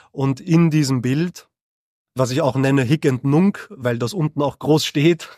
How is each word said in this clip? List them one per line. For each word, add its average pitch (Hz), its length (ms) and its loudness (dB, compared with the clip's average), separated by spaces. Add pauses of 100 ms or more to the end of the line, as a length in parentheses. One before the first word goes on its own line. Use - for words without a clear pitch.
(120)
Und 135 300 -2
in 165 300 2
diesem 135 300 0
Bild, 156 460 -4 (680)
was 123 160 0
ich 139 100 -2
auch 131 140 0
nenne 135 280 2
Hic 151 220 0
et 131 180 0
Nunc, 165 460 0
weil 127 280 -4
das 156 160 -4
unten 151 280 -2
auch 139 180 -4
groß 151 260 2
steht, 165 520 0